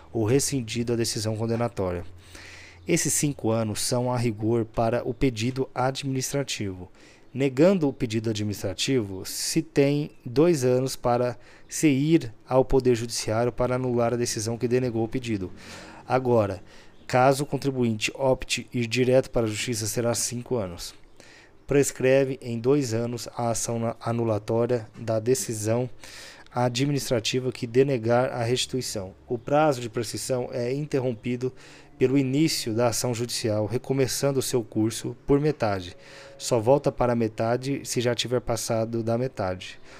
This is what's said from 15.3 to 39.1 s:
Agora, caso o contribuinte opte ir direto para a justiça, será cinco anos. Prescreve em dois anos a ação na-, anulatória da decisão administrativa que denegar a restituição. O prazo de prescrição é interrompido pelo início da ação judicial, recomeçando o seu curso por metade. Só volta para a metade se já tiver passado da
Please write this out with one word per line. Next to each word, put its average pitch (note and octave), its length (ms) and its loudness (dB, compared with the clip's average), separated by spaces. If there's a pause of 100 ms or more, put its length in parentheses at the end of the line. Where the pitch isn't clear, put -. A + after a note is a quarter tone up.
Agora, A#2+ 540 2 (520)
caso C3 300 6
o - 20 -2
contribuinte B2+ 680 0
opte C3 580 0
ir A#2+ 140 0
direto B2+ 420 4
para A#2+ 160 0
a - 20 0
justiça, G#2+ 380 -4
será A#2 300 0
cinco B2 400 -4
anos. F#2 400 -6 (720)
Prescreve C3+ 760 4
em A#2+ 160 -6
dois C3 340 2
anos A#2 460 -4
a A#2 140 0
ação A#2 260 -4
na-, A2+ 240 -4
anulatória A#2 960 0
da A2+ 220 -2
decisão A#2 680 0 (640)
administrativa B2+ 1000 0
que - 160 -8
denegar B2+ 640 2
a B2+ 80 -4
restituição. A#2 720 -2 (140)
O B2 100 -2
prazo C#3+ 420 2
de A#2 120 -8
prescrição B2 600 -4
é B2 220 -4
interrompido B2+ 800 -2 (460)
pelo B2+ 180 4
início C#3 560 0
da A#2+ 140 2
ação A#2+ 260 0
judicial, G#2+ 540 -2
recomeçando C3+ 720 0
o - 20 0
seu A#2 220 0
curso A2+ 520 -2 (120)
por C#3+ 120 6
metade. G#2 560 -2 (400)
Só - 240 0
volta B2+ 320 4
para A#2+ 220 0
a - 20 2
metade A#2 720 0
se - 160 -2
já A#2+ 140 2
tiver A#2+ 260 -2
passado A2+ 600 -2
da A#2 160 0